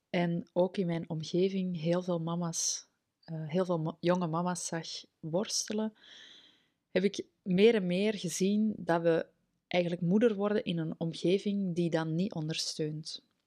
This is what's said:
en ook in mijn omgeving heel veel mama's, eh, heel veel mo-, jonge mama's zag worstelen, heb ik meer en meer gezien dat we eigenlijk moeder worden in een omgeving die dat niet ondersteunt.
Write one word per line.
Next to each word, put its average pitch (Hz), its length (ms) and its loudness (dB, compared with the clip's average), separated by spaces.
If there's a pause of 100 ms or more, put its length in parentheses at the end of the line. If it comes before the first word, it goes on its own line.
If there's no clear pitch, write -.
en 175 440 -2
ook 185 240 0
in 190 80 0
mijn 165 240 -4
omgeving 180 720 -2
heel 170 200 0
veel 180 180 -2
mama's, 170 680 -4 (360)
eh, 160 240 -10
heel 175 180 2
veel 175 140 0
mo-, 160 200 -4
jonge 180 280 2
mama's 175 380 -2
zag 160 220 -6 (320)
worstelen, 214 760 -4 (960)
heb 185 120 2
ik 190 220 0 (160)
meer 208 340 6
en 190 100 2
meer 190 280 2
gezien 202 640 0
dat 170 240 2
we 165 240 2 (420)
eigenlijk 175 340 0
moeder 208 340 4
worden 202 280 0
in 175 140 -2
een 160 200 -4
omgeving 190 760 0
die 170 140 2
dat 160 180 -2
niet 165 260 -2
ondersteunt. 156 920 -6 (240)